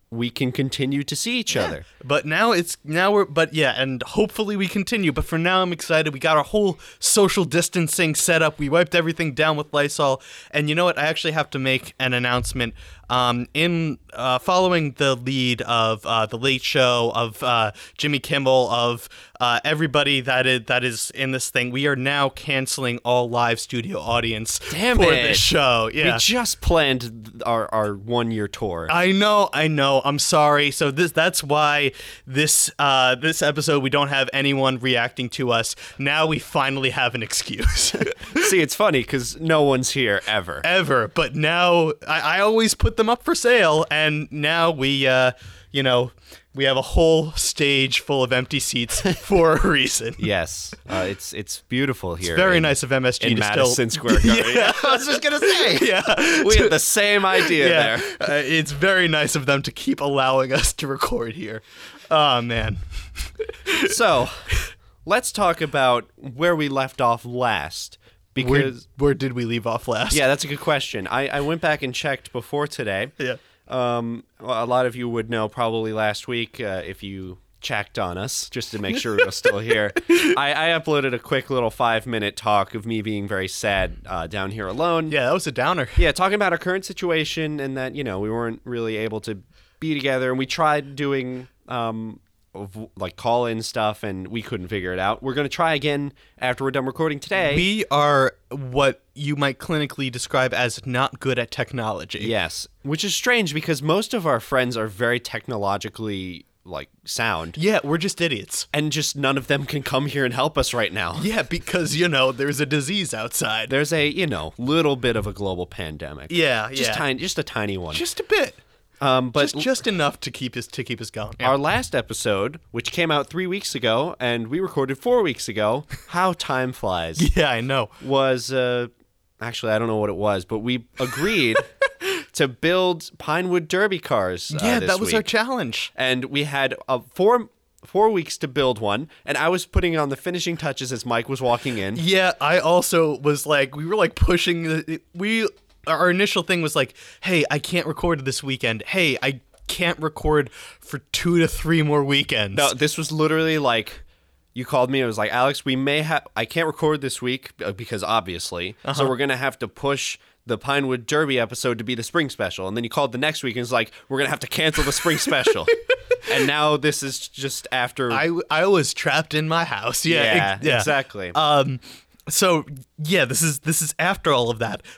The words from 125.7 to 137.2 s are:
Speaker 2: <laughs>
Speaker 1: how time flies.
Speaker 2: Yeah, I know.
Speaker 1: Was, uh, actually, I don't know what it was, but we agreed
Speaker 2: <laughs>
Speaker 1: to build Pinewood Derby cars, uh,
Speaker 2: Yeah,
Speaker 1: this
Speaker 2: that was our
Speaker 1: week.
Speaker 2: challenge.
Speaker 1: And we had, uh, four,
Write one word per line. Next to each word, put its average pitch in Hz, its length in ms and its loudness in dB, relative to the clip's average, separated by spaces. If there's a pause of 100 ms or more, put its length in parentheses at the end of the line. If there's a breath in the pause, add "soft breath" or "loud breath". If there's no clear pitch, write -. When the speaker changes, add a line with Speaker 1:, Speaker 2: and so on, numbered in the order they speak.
Speaker 2:
<laughs> - 120 -20
Speaker 1:
how 180 240 2
time 127 380 -2
flies. 90 640 0
Speaker 2:
Yeah, 151 140 2
I 117 120 0
know. 127 280 0 (140)
Speaker 1:
Was, 131 500 0
uh, 123 340 0 (520)
actually, 113 320 -4
I 107 80 2
don't 113 80 0
know 110 100 0
what 104 140 0
it 87 60 -4
was, 101 280 0
but 110 140 -4
we 120 260 -4 (140)
agreed 131 580 0 (380)
Speaker 2:
<laughs> 359 380 -6
Speaker 1:
to 147 140 2
build 175 720 0
Pinewood 175 500 -2
Derby 196 300 0
cars, 95 560 -2
uh, 156 80 -6
Speaker 2:
Yeah, 233 180 2
Speaker 1:
this 180 120 0
Speaker 2:
that 185 80 0
was 214 160 -2
our 220 60 2
Speaker 1:
week. 220 40 -14
Speaker 2:
challenge. 226 720 -4
Speaker 1:
And 127 300 0
we 143 180 -2
had, 139 320 -2 (120)
uh, 127 120 0 (120)
four, 220 380 2 (340)